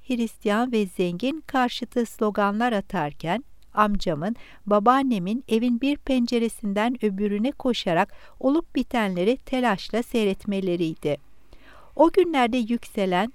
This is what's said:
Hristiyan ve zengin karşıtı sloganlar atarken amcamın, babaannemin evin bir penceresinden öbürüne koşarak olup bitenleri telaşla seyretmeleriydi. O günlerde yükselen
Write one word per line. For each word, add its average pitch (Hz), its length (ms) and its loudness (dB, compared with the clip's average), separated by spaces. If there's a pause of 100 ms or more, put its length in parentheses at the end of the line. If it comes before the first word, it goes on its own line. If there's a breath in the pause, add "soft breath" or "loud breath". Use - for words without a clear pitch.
Hristiyan 233 640 -2
ve 214 140 2
zengin 185 640 -4
karşıtı 247 580 -2
sloganlar 214 680 0
atarken 180 680 -2 (300)
amcamın, 202 640 0 (300 loud breath)
babaannemin 226 800 2
evin 233 340 2
bir 285 160 0
penceresinden 233 1080 0
öbürüne 208 460 0
koşarak 196 600 0 (260 soft breath)
olup 285 360 0
bitenleri 214 640 0
telaşla 240 680 -2
seyretmeleriydi. 190 1120 -2 (800 soft breath)
O 330 160 6
günlerde 269 460 2
yükselen 214 760 0